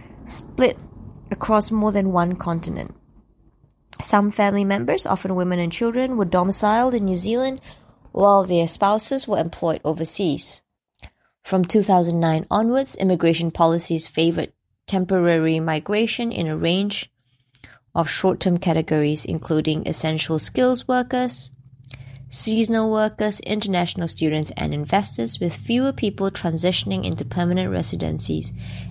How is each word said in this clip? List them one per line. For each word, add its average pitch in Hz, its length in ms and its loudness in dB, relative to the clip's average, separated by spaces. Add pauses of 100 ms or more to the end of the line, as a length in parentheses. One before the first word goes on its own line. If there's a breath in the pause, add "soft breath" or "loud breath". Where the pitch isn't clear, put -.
(240 loud breath)
split - 540 -2 (520)
across 214 420 0
more 214 200 2
than 190 220 0
one 175 240 0
continent. 165 580 -6 (1040)
Some 208 300 2
family 202 320 2
members, 220 420 0
often 190 300 -2
women 180 240 0
and 170 140 -2
children, 247 420 -2
were 214 80 2
domiciled 208 720 2
in 226 100 0
New 185 140 0
Zealand 247 420 -2 (540 loud breath)
while 196 320 6
their 175 200 2
spouses 214 640 0
were 208 120 0
employed 165 440 -2
overseas. 165 800 -2 (840 loud breath)
From 185 220 2
two 208 180 4
thousand 175 380 4
nine 160 280 2
onwards, 240 460 0
immigration 170 560 2
policies 165 560 2
favored 165 460 0 (340)
temporary 170 720 2
migration 208 720 -2
in 165 160 -2
a 156 80 -2
range 180 560 -2 (840 loud breath)
of 165 120 2
short-term 180 520 0
categories, 156 680 0
including 156 600 -2
essential 160 520 -2
skills 254 500 0
workers, 247 600 0 (800 loud breath)
seasonal 220 640 2
workers, 214 500 0
international 185 680 -2
students, 151 480 0
and 151 200 -4
investors, 196 640 0
with 170 180 -2
fewer 254 340 0
people 202 380 -2
transitioning 185 720 -2
into 175 220 -4
permanent 180 460 0
residencies 160 840 -2 (380 loud breath)